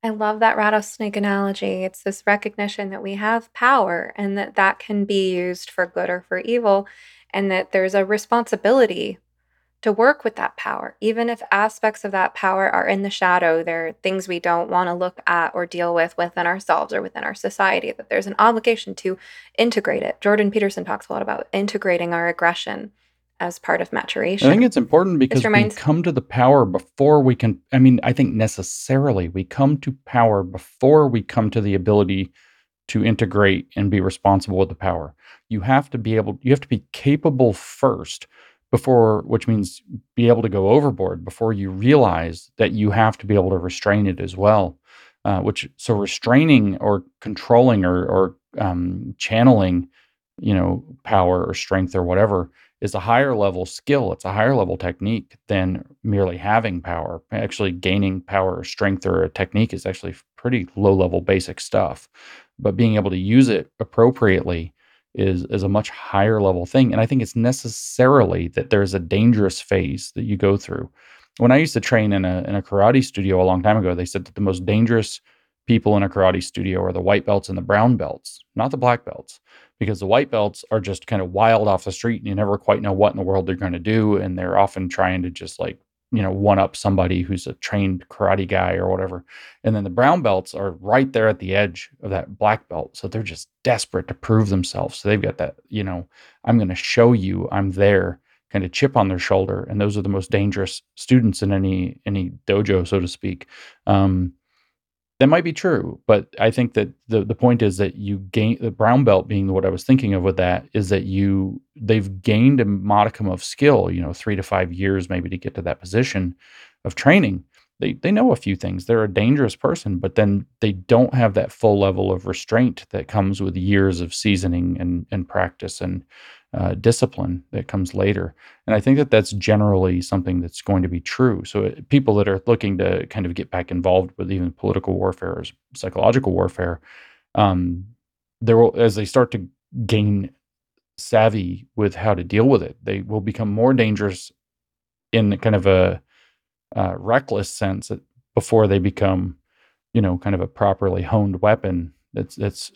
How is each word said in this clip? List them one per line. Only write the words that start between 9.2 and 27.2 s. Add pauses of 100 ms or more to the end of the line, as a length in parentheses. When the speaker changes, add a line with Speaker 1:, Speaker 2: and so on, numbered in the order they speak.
Speaker 1:
to
work
with
that
power.
Even
if (120)
aspects
of
that
power
are
in
the
shadow,
there
are
things
we
don't
wanna
look
at
or
deal
with
within
ourselves
or
within
our
society,
that
there's
an
obligation
to (400)
integrate
it.
Jordan
Peterson
talks
a
lot
about
integrating
our
aggression (480)
as
part
of
maturation.
Speaker 2:
I
think
it's
important
Speaker 1:
This
Speaker 2:
because
we
Speaker 1:
reminds
Speaker 2:
come
to
the
power
before